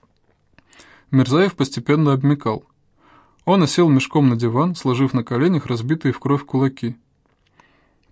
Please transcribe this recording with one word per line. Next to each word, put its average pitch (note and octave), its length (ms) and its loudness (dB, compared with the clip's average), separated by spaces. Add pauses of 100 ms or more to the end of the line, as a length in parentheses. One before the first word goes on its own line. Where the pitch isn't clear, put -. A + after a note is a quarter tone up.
(1120)
Мирзаев C3+ 440 2
постепенно C#3+ 580 0
обмякал. C3+ 520 -2 (800)
Он F#3 180 4
осел E3 260 2
мешком C#3 400 2
на A#2+ 80 2
диван, B2 380 -2
сложив C3 380 -2
на B2 100 -2
коленях C#3+ 440 -2
разбитые B2+ 460 -2
в - 60 -10
кровь C#3+ 260 -2
кулаки. C3 520 -4 (1160)